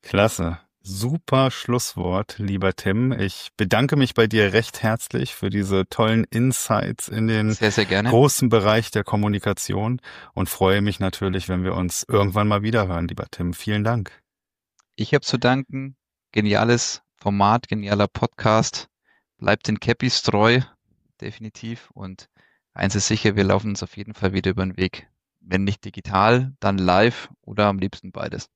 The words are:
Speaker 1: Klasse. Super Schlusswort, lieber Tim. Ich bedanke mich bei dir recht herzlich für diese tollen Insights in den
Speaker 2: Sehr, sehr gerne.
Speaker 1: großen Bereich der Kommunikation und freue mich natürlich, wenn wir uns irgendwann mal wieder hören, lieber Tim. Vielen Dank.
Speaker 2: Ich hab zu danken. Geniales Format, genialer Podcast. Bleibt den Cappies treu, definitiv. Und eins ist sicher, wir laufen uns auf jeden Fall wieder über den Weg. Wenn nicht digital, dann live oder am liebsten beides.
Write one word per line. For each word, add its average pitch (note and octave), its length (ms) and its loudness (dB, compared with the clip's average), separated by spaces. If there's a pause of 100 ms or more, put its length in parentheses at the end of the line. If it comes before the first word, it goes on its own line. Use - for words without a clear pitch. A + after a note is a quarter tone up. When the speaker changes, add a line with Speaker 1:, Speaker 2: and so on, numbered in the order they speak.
Speaker 1:
Klasse. G2+ 560 0 (220)
Super B2+ 680 -2
Schlusswort, G2 880 -4
lieber G2 360 0
Tim. A#2 380 0
Ich - 440 -6
bedanke A2 400 2
mich C3+ 180 2
bei A2+ 120 4
dir G#2 260 2
recht - 300 0
herzlich A2+ 520 -2
für - 160 -4
diese F#2+ 380 0
tollen A2 360 2
Insights A#2 840 -2
in A2 180 -2
den G#2+ 260 0
Speaker 2:
Sehr, G#2+ 200 2
sehr G#2+ 120 2
gerne. G2 260 0
Speaker 1:
großen B2+ 380 4
Bereich A2 420 4
der G#2 140 -2
Kommunikation G#2 960 -2 (340)
und F#2 140 -2
freue F#2+ 320 2
mich G2+ 200 -2
natürlich, F#2+ 480 -4
wenn F#2 160 -2
wir F#2 100 -2
uns F2+ 340 -4
irgendwann G#2 380 2
mal G2+ 160 0
wieder A2 240 0
hören, F2 220 -4
lieber - 220 -8
Tim. F2 220 -6
Vielen G#2 320 -4
Dank. A2+ 280 -2 (840)
Speaker 2:
Ich - 180 -4
hab C#3+ 120 2
zu - 120 -2
danken. C3+ 600 -2 (340)
Geniales G#2+ 720 2 (140)
Format, G2+ 520 2
genialer G2+ 380 0
Podcast. - 840 -2 (480)
Bleibt - 300 -2
den G#2+ 140 -2
Cappies - 420 -2
treu, A2+ 380 4 (600)
definitiv. A2 720 -14
Und F#2+ 360 -16 (440)
eins G2 220 -2
ist G2+ 140 0
sicher, G#2+ 280 2
wir G2 80 4
laufen G2 260 2
uns G2 120 -6
auf - 140 -14
jeden G#2+ 180 -14
Fall F#2+ 180 -2
wieder F#2+ 200 0
über F#2+ 120 -2
den F#2 120 -6
Weg. - 320 -4 (320)
Wenn F#2 240 -2
nicht G2+ 200 -4
digital, A2 760 2
dann G2+ 180 0
live F#2+ 500 2 (140)
oder G#2 240 -2
am G2 120 0
liebsten F#2+ 340 -8
beides. - 440 -10